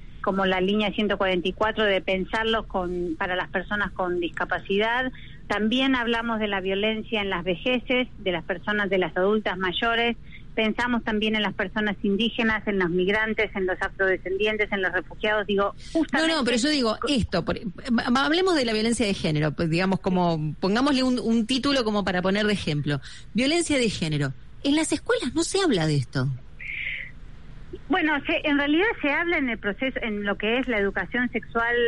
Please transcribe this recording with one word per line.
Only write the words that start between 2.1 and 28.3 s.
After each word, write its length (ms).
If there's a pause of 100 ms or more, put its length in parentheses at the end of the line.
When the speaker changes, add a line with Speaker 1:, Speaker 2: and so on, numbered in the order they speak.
Speaker 1:
con, 500
para 180
las 140
personas 420
con 300
discapacidad. 920 (360)
También 480
hablamos 440
de 80
la 140
violencia 600
en 80
las 140
vejeces, 640 (120)
de 120
las 140
personas, 440
de 100
las 180
adultas 400
mayores. 580 (400)
Pensamos 480
también 320
en 60
las 140
personas 480
indígenas, 680
en 100
los 100
migrantes, 640
en 120
los 160
afrodescendientes, 880
en 100
los 120
refugiados. 520
Digo, 300 (160)
justamente 400
Speaker 2:
No, 80
no, 60
pero 100
yo 140
digo 260 (140)
esto, 340
por, 140
ha-, 680
hablemos 300
de 80
la 80
violencia 340
de 100
género, 360
pues, 180
digamos, 300
como, 600
pongámosle 420
un, 160
un 280
título 360
como 220
para 160
poner 260
de 60
ejemplo. 480 (320)
Violencia 440
de 120
género. 420 (320)
En 140
las 160
escuelas 420
no 80
se 160
habla 260
de 120
esto. 320 (1600)
Speaker 1:
Bueno, 240 (120)
se, 220